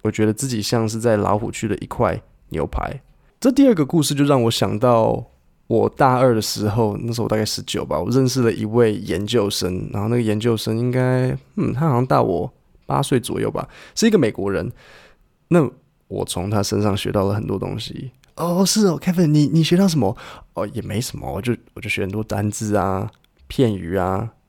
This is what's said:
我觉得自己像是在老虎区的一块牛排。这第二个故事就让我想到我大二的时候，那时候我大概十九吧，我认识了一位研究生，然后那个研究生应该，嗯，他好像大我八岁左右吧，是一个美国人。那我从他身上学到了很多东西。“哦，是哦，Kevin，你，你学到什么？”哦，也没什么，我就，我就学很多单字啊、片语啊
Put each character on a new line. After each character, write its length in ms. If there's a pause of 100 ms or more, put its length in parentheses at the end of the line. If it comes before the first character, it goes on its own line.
我 80
觉 140
得 80
自 140
己 140
像 260
是 120
在 180
老 200
虎 140
区 160
的 100
一 80
块 360 (280)
牛 180
排。 340 (380)
这 120
第 160
二 80
个 100
故 160
事 140
就 80
让 200
我 80
想 280
到 440 (440)
我 220
大 280
二 160
的 80
时 260
候， 340
那 120
时 60
候 60
我 40
大 80
概 80
十 180
九 220
吧， 140
我 100
认 180
识 140
了 100
一 140
位 300
研 300
究 240
生， 420
然 100
后 80
那 60
个 60
研 180
究 180
生 200
应 120
该， 480 (180)
嗯， 180
他 140
好 60
像 120
大 160
我 300 (340)
八 160
岁 180
左 200
右 120
吧， 160 (260)
是 140
一 20
个 80
美 140
国 200
人。 200 (760)
那 200 (380)
我 180
从 240
他 140
身 180
上 140
学 160
到 140
了 80
很 120
多 140
东 200
西。 320 (260)
“哦， 280
是 220
哦， 140
Kevin， 260
你， 200
你 160
学 120
到 120
什 120
么？” 160 (380)
哦， 200
也 80
没 200
什 160
么， 140
我 100
就， 140 (180)
我 80
就 80
学 120
很 80
多 140
单 260
字 260
啊、 340 (380)
片 280
语 200
啊 360 (180)